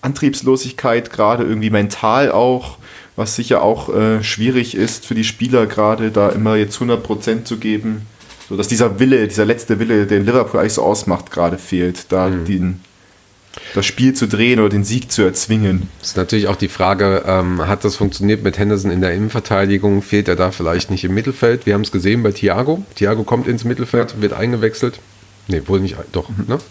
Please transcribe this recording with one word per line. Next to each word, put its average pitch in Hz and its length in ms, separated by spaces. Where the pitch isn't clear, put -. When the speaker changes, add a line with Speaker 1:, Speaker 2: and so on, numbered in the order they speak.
Speaker 1:
Antriebslosigkeit, 131 1080
gerade 113 340
irgendwie 110 260
mental 110 600
auch, 123 480
was 107 180
sicher 120 280
auch, - 320
äh, 110 280
schwierig 117 540
ist 110 300
für 117 80
die 113 100
Spieler 117 420
gerade, 110 440
da 104 180
immer 110 280
jetzt 104 220
hundert 120 240
Prozent 113 460
zu 117 80
geben, 107 460
so 98 80
dass 104 120
dieser 110 320
Wille, 127 280
dieser 104 160
letzte 110 360
Wille, 110 260
den 101 180
Liverpool 120 360
eigentlich 107 140
so - 80
ausmacht, 87 480
gerade 87 280
fehlt, 90 520
da 92 180
Speaker 2:
Mhm. 90 160
Speaker 1:
den, 90 360
das 98 120
Spiel 131 280
zu 120 140
drehen 113 320
oder 107 80
den 101 160
Sieg 117 260
zu - 120
erzwingen. 95 640
Speaker 2:
Das - 120
ist - 60
natürlich 101 320
auch 98 80
die 98 120
Frage, 95 580
ähm, 90 400
hat 101 180
das 101 120
funktioniert 104 480
mit 95 140
Henderson 101 320
in 90 100
der 92 140
Innenverteidigung? 101 880
Fehlt 104 260
er 90 80
da 92 160
vielleicht 87 380
nicht 92 140
im 92 100
Mittelfeld? 113 520
Wir 101 80
haben's 104 160
gesehen 101 320
bei 107 100
Thiago. 131 520
Thiago 107 300
kommt 120 240
ins 117 160
Mittelfeld, 120 500
Speaker 1:
Ja. 107 80
Speaker 2:
wird 104 120
eingewechselt. 113 680
Nee, 82 180
wohl 95 140
nicht, 95 160
doch, 78 160
Speaker 1:
Mhm. 95 180
Speaker 2:
ne? 123 120